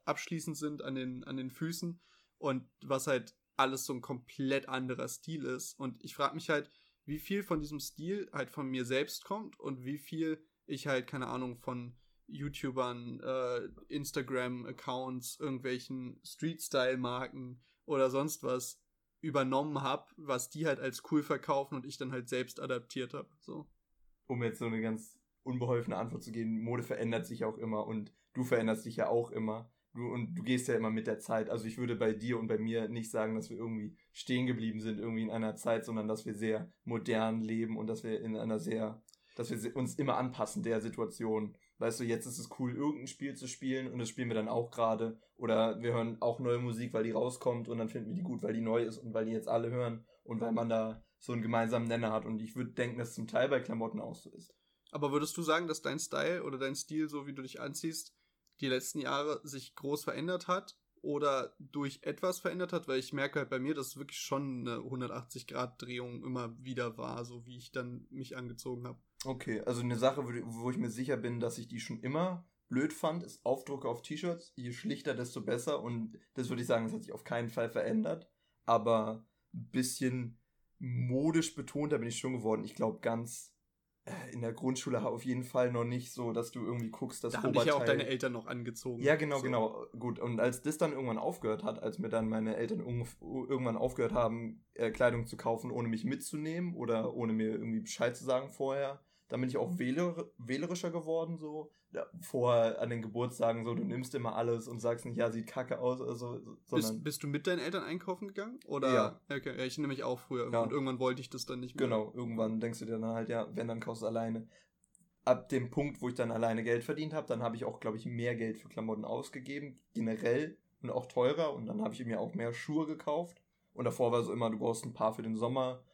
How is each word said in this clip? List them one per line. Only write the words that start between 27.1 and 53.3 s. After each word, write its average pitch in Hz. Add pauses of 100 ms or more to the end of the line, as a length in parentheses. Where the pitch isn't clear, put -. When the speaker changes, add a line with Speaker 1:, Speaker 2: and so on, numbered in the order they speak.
Speaker 2:
sich 113
auch 110
immer 110
und 107 (200)
du 127
veränderst 113
dich 113
ja 113
auch 117
immer. 110 (220)
Du, 120
und 113
du -
gehst 123
ja 123
immer 110
mit 110
der 110
Zeit. 110
Also 113
ich 113
würde 120
bei 110
dir 117
und 110
bei 110
mir 113
nicht 113
sagen, 110
dass 110
wir 90
irgendwie 110 (160)
stehen 127
geblieben 113
sind, 107
irgendwie 113
in 110
einer 110
Zeit, 113
sondern 110
dass 110
wir 110
sehr 110 (120)
modern 113
leben 113
und 110
dass 110
wir 110
in 110
einer 110
sehr, 110 (360)
dass 117
wir 120
se-, 113
uns 131
immer 135
anpassen 123
der 113
Situation. 110 (220)
Weißt 113
du, 127
jetzt 113
ist 127
es 113 (100)
cool, 123
irgendein 143
Spiel 135
zu 127
spielen 131
und 123
das 113
spielen 120
wir 117
dann 110
auch 117
gerade. 113 (160)
Oder 113
wir 117
hören 117
auch 117
neue 120
Musik, 120
weil 113
die 113
rauskommt 120
und 117
dann 113
finden 113
wir 98
die 90
gut, 123
weil 110
die 113
neu 113
ist 110
und 113
weil 113
die 113
jetzt 110
alle 117
hören 120 (200)
und 117
weil 117
man 117
da 110 (160)
so -
einen 117
gemeinsamen 117
Nenner 117
hat. 110
Und 110
ich 110
würd 123
denken, 120
dass 117
zum 110
Teil 123